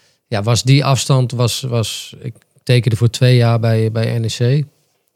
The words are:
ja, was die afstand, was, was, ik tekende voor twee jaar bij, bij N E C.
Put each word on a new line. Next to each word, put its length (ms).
ja, 160
was 200
die 220
afstand, 480
was, 280
was, 600
ik 140
tekende 340
voor 140
twee 260
jaar 240
bij, 320
bij 260
N 60
E 20
C. 40